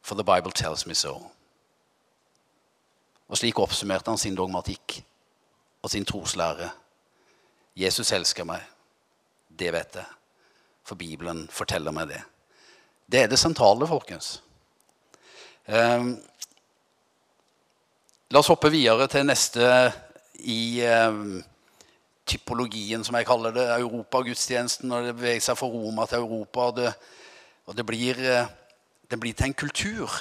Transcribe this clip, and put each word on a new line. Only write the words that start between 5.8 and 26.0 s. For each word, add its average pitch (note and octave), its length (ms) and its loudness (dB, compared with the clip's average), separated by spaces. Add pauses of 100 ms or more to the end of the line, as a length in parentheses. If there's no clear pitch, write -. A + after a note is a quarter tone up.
og A2 80 -8
sin G2+ 140 -4
troslære. E2+ 680 -4 (1040)
«Jesus F#2+ 340 0
elsker F2+ 320 -2
meg, E2 160 -8 (880)
det E2+ 240 -4
vet E2+ 300 -6
jeg, - 80 -18 (760)
for F#2 140 -14
Bibelen E2 500 -10
forteller D#2+ 460 -6
meg D#2 160 -6
det.» D2+ 120 -12 (920)
Det B2+ 80 6
er A#2+ 80 6
det B2+ 100 2
sentrale, B2 480 4
folkens. - 560 -6 (1200)
Ehm, A#2+ 480 2 (2250)
la C3+ 100 10
oss D3 80 4
hoppe D3+ 240 8
videre B2+ 340 6
til C#3 220 2
neste B2 640 6 (460)
i, A#2 420 -4
ehm, A2 640 2 (840)
typologien, A2 800 -6
som A#2+ 120 -4
jeg A#2 100 2
kaller A2+ 260 2
det, B2 160 0
Europa-gudstjenesten, A#2+ 1200 -2
når A#2+ 140 -2
det A#2+ 140 -6
beveger A#2+ 240 -2
seg - 180 -2
fra C#3 80 -4
Roma A2+ 400 -4